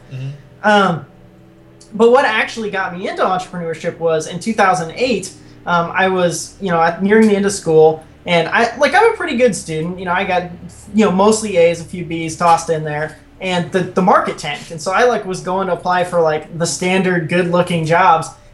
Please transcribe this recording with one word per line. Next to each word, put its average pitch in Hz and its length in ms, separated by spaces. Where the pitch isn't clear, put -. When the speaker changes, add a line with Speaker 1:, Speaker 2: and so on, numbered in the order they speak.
Speaker 1:
Mm-hmm. 131 180
Speaker 2:
Um, 196 420
but 226 200
what 269 120
actually 214 460
got 185 260
me 202 140
into 359 120
entrepreneurship 175 760
was 160 280
in 175 140
two 220 140
thousand 180 420
eight, 214 380
um, 170 280
I 190 140
was, 180 540
you 190 80
know, 165 100
at, 170 220
nearing 220 260
the 202 80
end 196 80
of 196 80
school, 156 500
and 170 240
I, 233 300
like, 285 160
I'm 440 180
a 440 60
pretty 320 180
good 233 180
student. 165 440
You 185 80
know, 175 60
I 196 120
got, 180 200
you 214 100
know, 180 80
mostly 208 460
A's, 170 240
a - 20
few 170 220
B's 165 320
tossed 170 320
in 156 140
there, 151 340
and 180 320
the, 190 80
the - 200
market 226 380
tanked. - 320
And 196 100
so 190 120
I, 214 120
like, 220 220
was 185 140
going 185 260
to 175 80
apply 180 300
for, 175 160
like, 156 380
the 165 80
standard 180 600
good-looking 175 560
jobs 165 440